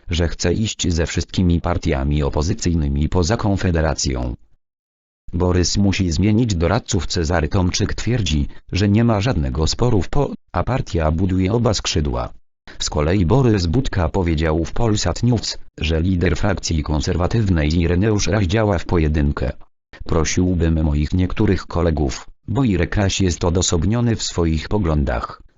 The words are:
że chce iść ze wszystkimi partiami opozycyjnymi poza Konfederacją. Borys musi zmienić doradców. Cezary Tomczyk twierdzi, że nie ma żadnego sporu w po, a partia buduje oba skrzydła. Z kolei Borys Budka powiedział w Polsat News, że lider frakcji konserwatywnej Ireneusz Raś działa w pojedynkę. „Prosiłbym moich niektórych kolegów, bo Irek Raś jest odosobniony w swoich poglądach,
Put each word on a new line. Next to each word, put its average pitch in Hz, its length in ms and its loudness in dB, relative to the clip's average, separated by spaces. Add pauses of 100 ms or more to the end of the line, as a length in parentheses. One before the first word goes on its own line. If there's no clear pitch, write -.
że 85 180 0
chce - 260 0
iść 104 400 -2
ze 82 120 0
wszystkimi 85 560 0
partiami 73 600 0
opozycyjnymi 76 840 -2
poza 92 280 0
Konfederacją. 78 1000 -2 (960)
Borys 90 440 2
musi 95 340 2
zmienić 107 440 2
doradców. 85 520 0
Cezary 80 400 0
Tomczyk - 460 0
twierdzi, 80 540 0 (240)
że 101 180 2
nie 110 140 4
ma 110 180 2
żadnego 78 460 0
sporu 117 340 2
w - 80 -4
po, 143 240 2 (180)
a 90 120 -2
partia 80 480 0
buduje 92 420 0
oba 117 200 2
skrzydła. 65 560 -4 (500)
Z - 100 -6
kolei 87 360 2
Borys 107 400 4
Budka 87 440 0
powiedział 82 560 0
w - 60 -8
Polsat 104 520 0
News, 120 340 0 (220)
że 80 220 0
lider 90 360 0
frakcji 82 460 -2
konserwatywnej 82 960 0
Ireneusz 92 480 2
Raś 98 200 2
działa 101 300 2
w - 80 -4
pojedynkę. 76 640 0 (540)
„Prosiłbym 82 800 0
moich 76 300 0
niektórych 92 540 0
kolegów, 80 600 -2 (200)
bo 135 160 0
Irek 85 320 0
Raś 98 260 0
jest 90 220 0
odosobniony 95 720 0
w - 80 -6
swoich 80 440 -2
poglądach, 76 720 -2 (160)